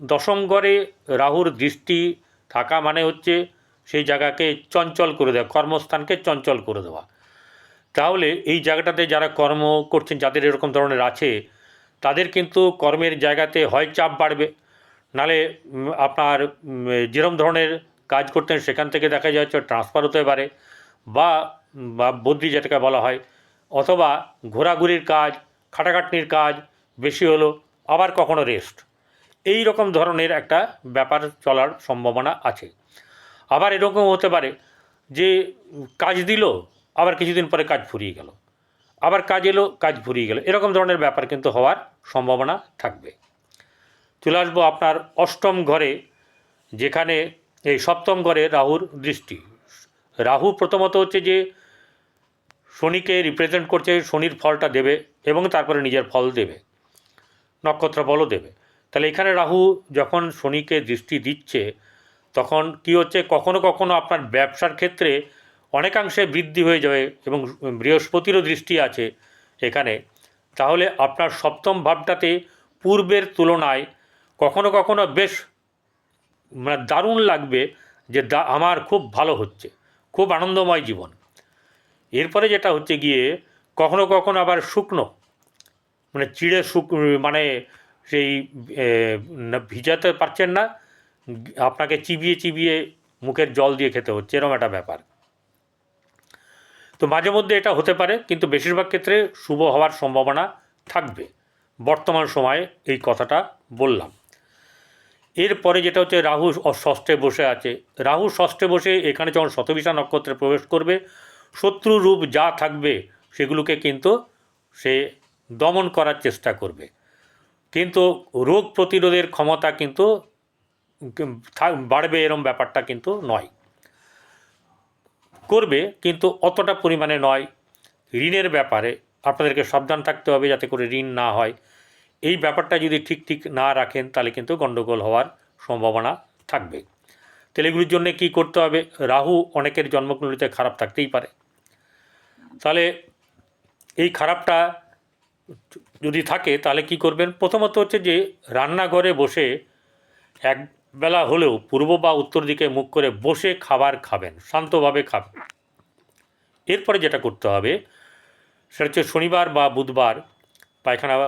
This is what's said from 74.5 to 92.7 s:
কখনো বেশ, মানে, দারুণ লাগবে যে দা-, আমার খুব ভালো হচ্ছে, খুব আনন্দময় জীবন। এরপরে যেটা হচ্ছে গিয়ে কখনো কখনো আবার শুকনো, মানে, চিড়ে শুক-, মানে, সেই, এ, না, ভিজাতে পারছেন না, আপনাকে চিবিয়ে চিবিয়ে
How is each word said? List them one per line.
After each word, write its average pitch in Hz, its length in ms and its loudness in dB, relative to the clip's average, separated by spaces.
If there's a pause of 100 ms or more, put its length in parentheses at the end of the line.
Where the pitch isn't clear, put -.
কখনো 202 360 2
বেশ, 175 260 0 (1200)
মানে, 131 340 -4
দারুণ 196 340 2
লাগবে 147 420 2 (480)
যে 131 120 0
দা-, 143 260 0
আমার 160 300 2 (120)
খুব 202 120 2 (120)
ভালো 151 220 2
হচ্ছে, 101 320 -10 (460)
খুব 190 180 2
আনন্দময় 175 580 2
জীবন। 87 200 -10 (1040)
এরপরে 170 360 0
যেটা 196 220 2
হচ্ছে 151 260 -2
গিয়ে 139 240 2 (560)
কখনো 160 300 4
কখনো 190 320 2
আবার 175 220 2
শুকনো, 190 440 -2 (1120)
মানে, 139 180 -2
চিড়ে 175 300 0
শুক-, 175 320 -2 (240)
মানে, 147 220 0 (640)
সেই, 143 220 0 (540)
এ, 120 40 2 (600)
না, 123 80 -4 (120)
ভিজাতে 156 440 0
পারছেন 170 360 -2
না, 190 140 0 (920)
আপনাকে 135 400 -2
চিবিয়ে 165 380 -2
চিবিয়ে 165 400 -2 (460)